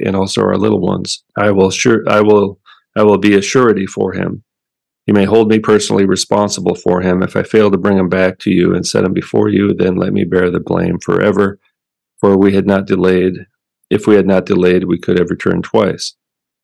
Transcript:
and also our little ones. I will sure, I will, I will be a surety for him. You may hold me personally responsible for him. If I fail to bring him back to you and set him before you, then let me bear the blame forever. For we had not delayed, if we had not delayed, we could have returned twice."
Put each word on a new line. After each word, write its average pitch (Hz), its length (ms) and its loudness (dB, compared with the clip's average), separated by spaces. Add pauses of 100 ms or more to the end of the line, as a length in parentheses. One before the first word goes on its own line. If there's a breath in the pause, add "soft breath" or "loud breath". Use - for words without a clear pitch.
and 95 120 -2
also 98 260 -2
our 95 160 0
little 104 240 0
ones. 92 400 -4 (140)
I 104 140 0
will 95 200 2
sure, 110 380 0
I 107 120 2
will, 104 380 2 (360 soft breath)
I 107 100 2
will 104 140 4
be 101 160 2
a 98 80 4
surety 104 440 0
for 95 260 -6
him. 95 300 -8 (640)
You 107 80 2
may 101 100 4
hold 107 240 2
me 110 100 4
personally 104 460 0
responsible 98 720 -2
for 92 240 -2
him. 92 220 0
If 92 120 -6
I 101 80 0
fail 107 280 2
to 98 80 0
bring 98 200 0
him 92 120 0
back 92 300 -2
to 101 120 -4
you 90 220 2
and 87 120 -4
set - 180 0
him 92 100 -2
before 107 340 -2
you, 101 260 0
then 92 220 -2
let 92 160 -2
me 98 120 -2
bear 90 260 0
the 87 100 -4
blame 90 400 -4
forever. 98 580 0 (600)
For 98 180 4
we 98 160 4
had 95 120 0
not 98 200 0
delayed, 92 480 0 (560)
if - 160 -2
we 110 80 6
had 95 120 4
not 95 200 0
delayed, 90 380 0
we 87 140 -2
could 90 200 -2
have 87 120 -2
returned 92 340 -4
twice." - 500 -4 (500)